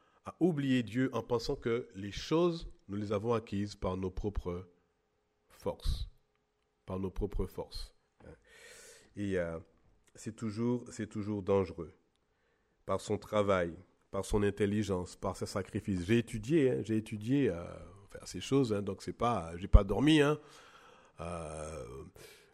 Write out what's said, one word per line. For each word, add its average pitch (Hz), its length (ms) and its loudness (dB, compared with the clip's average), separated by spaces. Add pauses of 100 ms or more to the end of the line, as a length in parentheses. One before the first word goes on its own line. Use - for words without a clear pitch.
(240)
à - 140 -14
oublier 139 460 4
Dieu 127 300 0
en 113 80 0
pensant 120 340 -2
que 120 400 -2
les 98 160 -8
choses, 165 580 0 (160)
nous 98 100 -6
les 104 160 -4
avons 107 200 0
acquises 104 420 -2
par 92 220 -2
nos 95 140 -2
propres 92 600 -4 (800)
forces. - 600 -4 (800)
Par 95 140 -4
nos 95 100 -2
propres 95 360 -2
forces. - 460 -10 (1200)
Et, 101 200 0
euh, 82 220 0 (560)
c'est 110 200 -10
toujours, 117 560 -2
c'est 110 160 -6
toujours 104 380 -4
dangereux. 87 500 2 (880)
Par 95 160 0
son 104 180 -2
travail, 98 540 2 (380)
par 98 140 -2
son 104 180 2
intelligence, 98 720 0
par 95 220 -4
ses 110 100 -6
sacrifices. 98 580 -2
J'ai 113 140 4
étudié, 127 540 2
hein, 120 100 -2
j'ai 110 140 0
étudié, 113 540 0
euh, 85 140 -4 (460)
faire - 160 -16
ces 90 140 -10
choses, 127 320 2
hein, 101 100 0
donc 98 200 -6
c'est 92 100 -6
pas, 90 460 -2
j'ai 95 100 -6
pas 101 160 10
dormi, 131 360 6
hein. 147 200 4 (800)
Euh, 78 640 -8 (680)